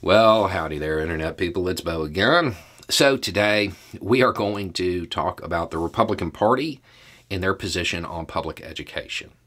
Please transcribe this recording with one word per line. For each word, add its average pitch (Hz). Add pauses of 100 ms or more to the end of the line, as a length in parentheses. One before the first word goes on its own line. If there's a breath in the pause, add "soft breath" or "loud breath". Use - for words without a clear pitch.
Well, 107
howdy 80
there, 78
Internet 80
people. 90
It's 85
Bo 82
again. 107 (340 loud breath)
So 139
today, 104 (300 loud breath)
we 117
are 123
going 101
to 90
talk 85
about 85
the 80
Republican 92
Party 131 (500 soft breath)
and 98
their 95
position 87
on 82
public 80
education. - (160)